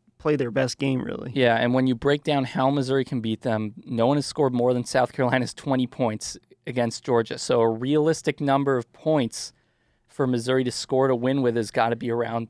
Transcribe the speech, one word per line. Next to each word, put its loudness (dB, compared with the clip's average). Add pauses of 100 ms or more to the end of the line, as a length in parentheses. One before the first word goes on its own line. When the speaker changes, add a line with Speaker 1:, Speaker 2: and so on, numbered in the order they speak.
(180)
Speaker 1:
play 0
their -2
best -2
game, 0
really. -8
Speaker 2:
Yeah, 4
and 2
when 2
you 2
break 0
down 0
how 0
Missouri 0
can -4
beat -4
them, -2 (120)
no 0
one 4
has -2
scored 0
more 2
than -2
South 0
Carolina's 0
twenty -2
points -4 (280)
against -4
Georgia. 0
So 0
a 4
realistic 0
number 2
of -6
points -2 (540)
for -4
Missouri 0
to -2
score 0
to 2
win 0
with 2
has -2
gotta 0
be -6
around -4